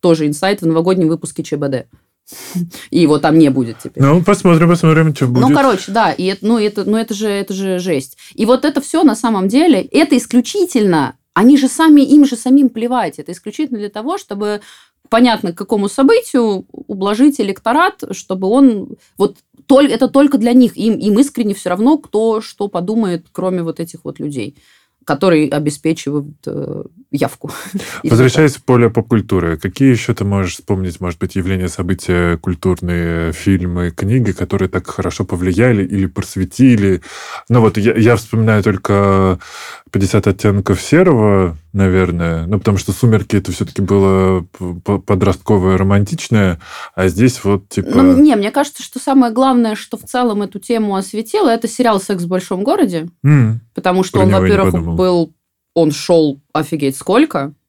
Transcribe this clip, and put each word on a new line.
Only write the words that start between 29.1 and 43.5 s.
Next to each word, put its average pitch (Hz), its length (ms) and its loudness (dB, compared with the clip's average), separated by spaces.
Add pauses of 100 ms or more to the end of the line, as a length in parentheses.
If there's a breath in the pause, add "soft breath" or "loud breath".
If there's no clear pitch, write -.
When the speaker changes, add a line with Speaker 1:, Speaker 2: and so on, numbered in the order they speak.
Speaker 2:
какие 135 320 0
ещё 117 240 0
ты 104 100 -6
можешь 98 300 -2
вспомнить, 92 460 -6
может 87 180 -6
быть, 92 160 -6
явления, 92 340 -4
события, 87 680 -2
культурные, 85 960 -4
фильмы, 87 580 -2
книги, 107 400 -2
которые 95 380 -4
так 90 180 -6
хорошо 90 380 -6
повлияли 95 600 0
или 95 220 -2
просветили? 98 960 0 (460 loud breath)
Ну 120 120 4
вот 110 180 2
я, 110 180 2
я 120 180 4
вспоминаю 110 480 0
только 98 800 0 (500 loud breath)
«Пятьдесят 98 380 0
оттенков 98 520 0
серого», 107 760 2 (160)
наверное, 87 760 0
ну 101 120 -2
потому 98 200 0
что 98 140 -6
«Сумерки» 110 440 0
это 92 140 -2